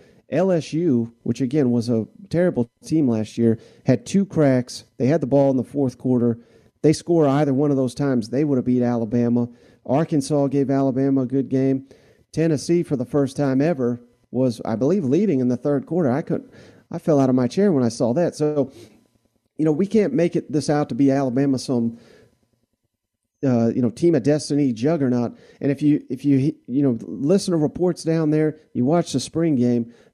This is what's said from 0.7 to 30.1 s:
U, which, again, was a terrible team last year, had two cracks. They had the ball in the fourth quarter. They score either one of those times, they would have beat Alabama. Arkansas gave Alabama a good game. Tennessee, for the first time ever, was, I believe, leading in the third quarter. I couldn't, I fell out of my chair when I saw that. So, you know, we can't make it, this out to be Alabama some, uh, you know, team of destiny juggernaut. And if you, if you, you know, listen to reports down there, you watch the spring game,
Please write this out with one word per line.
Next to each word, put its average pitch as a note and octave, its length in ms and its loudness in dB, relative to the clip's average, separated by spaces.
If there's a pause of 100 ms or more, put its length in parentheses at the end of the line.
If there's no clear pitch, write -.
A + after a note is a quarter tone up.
U, C3+ 400 0 (100)
which, A#2 200 -4
again, C3 280 0
was A#2+ 200 0
a A2+ 180 -2 (200)
terrible F3+ 420 0 (120)
team D#3 260 0
last A2 300 -2
year, A2+ 200 4 (260)
had B2+ 200 2
two G3 200 0
cracks. C3+ 600 0 (120)
They B2+ 100 -2
had D#3 140 2
the C#3 60 -4
ball C#3 240 4
in C3 80 0
the A#2 60 -2
fourth C#3 340 -4
quarter. A#2+ 420 0 (400)
They D3+ 140 4
score E3 340 2
either C#3 260 2
one C#3+ 160 0
of C#3 60 0
those C3 180 -2
times, B2+ 360 -2
they C3 120 -2
would C#3+ 140 0
have A#2+ 80 -2
beat B2 180 0
Alabama. A#2+ 640 0 (360)
Arkansas C#3 640 0
gave C#3 220 0
Alabama C3+ 520 0
a B2 40 -4
good C3 220 -2
game. C3+ 380 0 (460)
Tennessee, E3 500 0
for D3 140 -4
the A#2+ 80 -4
first C#3 320 -2
time C3+ 240 0
ever, C3 400 0 (300)
was, A#2+ 340 0
I A2 100 -4
believe, D3 300 0
leading D3+ 360 2
in B2 80 0
the B2 80 0
third C#3+ 300 -2
quarter. D#3+ 240 0
I C#3+ 120 -2
couldn't, - 280 -6 (400)
I E3 80 -8
fell D3+ 220 2
out C3+ 80 4
of B2+ 80 2
my B2+ 100 2
chair G3 240 0
when C3+ 140 2
I A#2 40 2
saw A#2 260 -2
that. E3 200 -2
So, D3+ 380 -2 (840)
you D3+ 60 0
know, D#3 80 2
we E3+ 140 0
can't G3+ 280 2
make E3+ 200 0
it, - 160 -4
this C#3+ 200 -2
out D3 180 0
to C3+ 60 -6
be C#3 180 2
Alabama C3+ 460 0
some, A#2 400 -2 (1500)
uh, A#2 300 2
you B2+ 80 -2
know, A#2 80 0
team E3 260 2
of A#2+ 80 0
destiny C#3+ 480 0
juggernaut. B2 640 -2 (240)
And C#3 100 -2
if C#3 120 -4
you, D3 280 2
if B2+ 140 -8
you, C#3 300 2 (120)
you C3 160 -2
know, B2 200 0
listen F#3 500 -2
to E3+ 60 2
reports E3 440 -2
down D#3+ 280 0
there, D#3 280 0 (140)
you B2 120 -2
watch E3 280 0
the C3+ 80 -2
spring D#3+ 340 -2
game, A#2+ 380 0 (220)